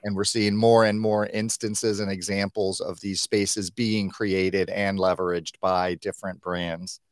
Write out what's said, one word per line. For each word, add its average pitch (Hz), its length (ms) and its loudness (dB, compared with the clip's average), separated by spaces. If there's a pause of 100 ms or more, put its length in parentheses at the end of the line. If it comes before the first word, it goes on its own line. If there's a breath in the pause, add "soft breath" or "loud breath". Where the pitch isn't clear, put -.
And 101 120 -4
we're 95 80 0
seeing 104 320 2
more 113 300 8
and 107 140 2
more 107 280 0
instances 107 720 -2
and 101 120 -4
examples 98 720 -2
of 90 180 -8
these 98 220 -4
spaces 101 480 0
being 107 400 0
created 95 600 0
and 98 300 -2
leveraged 90 640 -2
by 92 340 0
different 92 460 -8
brands. 87 580 -6 (120)